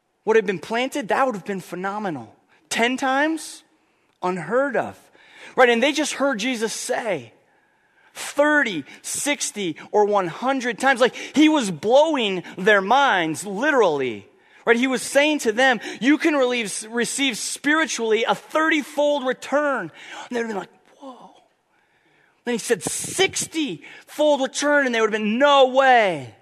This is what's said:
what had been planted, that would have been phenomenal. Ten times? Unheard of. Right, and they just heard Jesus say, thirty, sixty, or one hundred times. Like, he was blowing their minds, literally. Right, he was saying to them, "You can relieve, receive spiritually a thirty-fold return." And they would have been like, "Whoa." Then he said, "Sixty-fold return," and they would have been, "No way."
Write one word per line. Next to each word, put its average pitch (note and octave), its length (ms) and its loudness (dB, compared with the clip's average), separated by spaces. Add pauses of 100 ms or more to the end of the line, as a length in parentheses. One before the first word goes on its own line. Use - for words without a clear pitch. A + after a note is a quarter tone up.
(240)
what A3 140 2
had A3 80 2
been F#3 140 -4
planted, B3 500 -6
that A#3 160 2
would B3+ 100 -2
have F#3 100 -12
been G3 140 -6
phenomenal. F3+ 720 -8 (360)
Ten A#3+ 260 -2
times? C#4 680 -4 (600)
Unheard F#3+ 540 -2
of. A2 200 -4 (600)
Right, B3 120 8
and A#3 120 4
they C#4 100 4
just C#4+ 220 -2
heard C4+ 260 -2
Jesus A3+ 320 -4
say, F#3 640 -6 (800)
thirty, C#4+ 680 0 (180)
sixty, - 760 -4 (160)
or G#3 140 4
one G3+ 220 0
hundred A#3+ 500 -4
times. B3+ 240 2
Like, B3 140 2
he - 340 2
was C#4 220 2
blowing A3 720 2 (140)
their G3+ 240 4
minds, F#3+ 640 2
literally. F#3 840 0 (380)
Right, A#3 120 4
he A#3+ 80 0
was C4 160 -2
saying D4 380 0
to A#3 120 0
them, A#3+ 280 2 (200)
"You C#4+ 200 2
can D#4+ 160 0
relieve, B3 560 -2
receive A#3+ 480 -2
spiritually A#3 840 -2
a G#3+ 120 0
thirty-fold D4 880 0
return." C4 640 -2 (380)
And B3 60 -10
they A#3 60 -4
would A#3 60 -6
have - 20 -10
been G#3 80 -8
like, F3+ 120 -10 (300)
"Whoa." A#3+ 320 -20 (1120)
Then A#3+ 80 -2
he A#3 60 -2
said, - 240 -2
"Sixty-fold - 1600 -2
return," C#4+ 440 0
and B3 80 -2
they A3+ 80 0
would A3 100 2
have G#3+ 80 -2
been, G#3+ 200 -2
"No C#4 300 6
way." A3+ 720 4